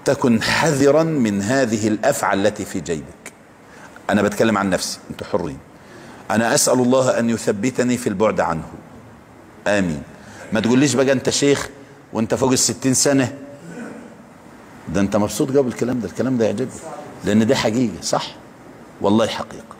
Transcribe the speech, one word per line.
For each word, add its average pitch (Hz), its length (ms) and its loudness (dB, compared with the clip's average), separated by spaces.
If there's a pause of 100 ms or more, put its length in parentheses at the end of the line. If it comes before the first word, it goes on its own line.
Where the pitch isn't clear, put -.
تكن 123 380 2
حذراً 147 600 4
من 120 400 0
هذه 110 460 0
الأفعى 104 480 0
التي 101 280 0
في 95 160 -6
جيبك. 78 520 -8 (760)
أنا 101 120 2
بتكلم 104 360 2
عن 98 120 0
نفسي، - 280 -4 (120)
أنتوا 85 160 -12
حرين. 101 320 -4 (720)
أنا 113 240 2
أسأل - 260 2
الله 127 380 4
أن 117 120 0
يثبتني 120 680 0
في 123 120 -4
البعد 101 320 0
عنه، 82 240 -2 (1000)
آمين. 92 360 0 (500)
ما 107 80 2
تقوليش 123 340 4
بقى: 131 180 4
"أنت 123 180 0
شيخ 143 380 2 (440)
وأنت 113 220 0
فوق 123 180 2
الستين 131 420 0
سنة". 135 440 2 (1500)
ده 78 120 0
أنت 101 160 2
مبسوط 104 320 0
قبل 127 200 2
الكلام 120 320 -4
ده، 101 80 -6
الكلام 123 300 -2
ده 113 60 2
يعجبك، 110 240 -2 (560)
لأن 107 220 4
ده 127 80 4
حقيقة، 113 480 0
صح؟ - 340 -4 (640)
والله 107 260 2
حقيقة. - 380 -10 (140)